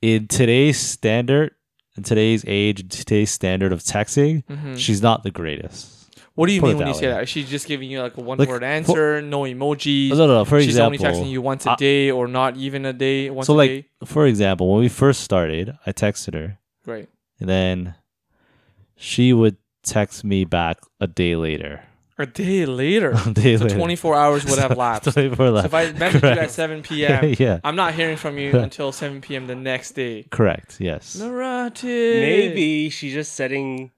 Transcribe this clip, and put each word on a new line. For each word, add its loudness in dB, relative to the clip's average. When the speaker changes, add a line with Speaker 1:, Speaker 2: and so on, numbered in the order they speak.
Speaker 1:
in 2
today's 4
standard, 0
in -12
today's 2
age, 0
in -12
today's 0
standard 0
of -2
texting, 0
Speaker 2:
Mm-hmm. -12
Speaker 1:
she's 0
not 2
the -4
greatest. -12
Speaker 2:
What 2
do 2
you 2
Speaker 1:
Put 4
Speaker 2:
mean 2
Speaker 1:
it -4
Speaker 2:
when -2
you -2
Speaker 1:
that -6
Speaker 2:
say -2
Speaker 1:
way. 0
Speaker 2:
that? -4
Is -12
she -6
just -8
giving -8
you, -8
like, -8
a -12
Speaker 1:
Like, -10
Speaker 2:
one-word 4
Speaker 1:
for -8
Speaker 2:
answer, 0
no -6
emojis? -2
Speaker 1:
No, 2
no, 6
no, 6
for 4
Speaker 2:
She's 4
only 4
Speaker 1:
example, 0
Speaker 2:
texting -4
you -6
once -4
a 2
Speaker 1:
I 2
Speaker 2:
day, 2
or 0
not -2
even -8
a -6
day, -2
once -8
Speaker 1:
So, 6
Speaker 2:
a 6
Speaker 1:
like, 6
Speaker 2:
day? -8
Speaker 1:
for 2
example, 2
when 4
we 4
first 2
started, -2
I -6
texted -4
her. -8
Speaker 2:
Right. -12
Speaker 1:
And -6
then -2
she 2
would 4
text -4
me 2
back -2
a -2
day 0
later. -6
Speaker 2:
A -4
day -2
later? 0
Speaker 1:
<laughs> 2
A 0
day 4
Speaker 2:
So 2
Speaker 1:
later. 2
Speaker 2:
twenty-four 0
hours 2
would 0
have 2
Speaker 1:
<laughs> -
Speaker 2:
lapsed. -2
Speaker 1:
Twenty-four 2
Speaker 2:
So 4
if -4
I 2
Speaker 1:
lapsed. -6
Speaker 2:
message 4
you 6
at 6
Speaker 1:
Correct. -2
Speaker 2:
seven -6
P -2
M, 2
Speaker 1:
<laughs> -8
Yeah. 2
Speaker 2:
I'm -2
not 0
hearing -2
from -8
you -2
Speaker 1:
<laughs> -
Speaker 2:
until -4
seven -10
P -10
M -10
the -8
next -8
day. -6
Speaker 1:
Correct, -2
yes. -8
Speaker 2:
Narati. -2
Speaker 3:
Maybe 2
she's -10
just -8
setting -6